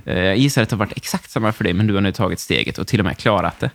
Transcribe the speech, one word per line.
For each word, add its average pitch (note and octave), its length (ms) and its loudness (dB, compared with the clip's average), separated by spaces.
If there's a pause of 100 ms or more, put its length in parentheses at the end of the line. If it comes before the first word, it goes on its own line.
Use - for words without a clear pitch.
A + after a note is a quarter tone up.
Eh, - 140 -2
jag F#2+ 180 2
gissar C3+ 260 4
att A2 60 0
det A2+ 80 -2
har G2+ 100 2
varit - 100 -8
exakt - 340 -8
samma A2 220 0
för G#2+ 120 -4
dig, F2+ 80 2
men G#2 140 2
du G2+ 80 2
har G2 60 2
nu G2 120 2
tagit F#2+ 280 -2
steget - 380 -2
och G2 80 -4
till G#2 140 0
och F#2 60 2
med - 120 -4
klarat F#2 420 0
det. B2 140 -4